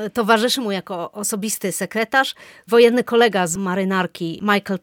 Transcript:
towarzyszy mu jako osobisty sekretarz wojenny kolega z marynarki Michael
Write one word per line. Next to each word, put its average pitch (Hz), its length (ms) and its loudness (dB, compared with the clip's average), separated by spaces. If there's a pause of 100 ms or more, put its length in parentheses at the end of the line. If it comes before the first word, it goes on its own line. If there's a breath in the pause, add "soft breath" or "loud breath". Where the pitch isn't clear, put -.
(120)
towarzyszy 226 480 2
mu 214 120 -4
jako 180 400 -8
osobisty 202 600 -6
sekretarz 226 600 -2 (340 loud breath)
wojenny 233 360 4
kolega 214 420 2
z 165 100 -6
marynarki 185 840 -4
Michael 202 400 -2